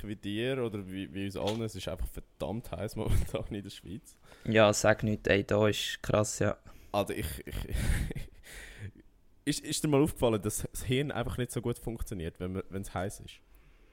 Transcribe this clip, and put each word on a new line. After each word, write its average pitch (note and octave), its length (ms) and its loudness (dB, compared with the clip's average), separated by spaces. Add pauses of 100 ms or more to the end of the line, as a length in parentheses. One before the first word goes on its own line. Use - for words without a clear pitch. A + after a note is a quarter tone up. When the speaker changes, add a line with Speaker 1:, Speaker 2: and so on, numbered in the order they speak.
Speaker 1:
wie G#2 120 -6
dir A#2 440 -2
oder G#2 300 -4
wie, F#2+ 220 -6
wie G2 120 -2
uns G2 120 -6
allen. A2 240 0
Es A2 140 -4
ist F#2 120 -8
einfach - 220 -4
verdammt - 600 -8
heiß G2 260 -6
momentan G#2+ 520 2
in G2+ 140 -6
der G2 80 -12
Schweiz. - 460 -14 (260)
Speaker 2:
Ja, A2 300 8
sag A2 300 4
nichts. G#2+ 260 0
Ey, G2 160 6
da G#2 220 4
ist - 360 -2
krass, - 360 2
ja. G2+ 180 2 (340)
Speaker 1:
Also G2+ 220 0
ich, - 120 -4 (220)
ich, - 80 -8
<laughs> - 760 0 (1160)
ist, - 200 -2
ist D3 180 -2
dir D#3 40 2
mal C#3 140 6
aufgefallen, A2+ 400 4
dass - 300 -4
das - 120 -10
Hirn C3 280 0
einfach - 260 -4
nicht B2 140 -2
so B2 100 -4
gut A#2+ 180 -2
funktioniert, F#2+ 600 -6
wenn F#2 140 -4
man, F#2+ 160 -4
wenn's F#2+ 240 -6
heiß F#2+ 280 -4
ist? - 140 -16 (580)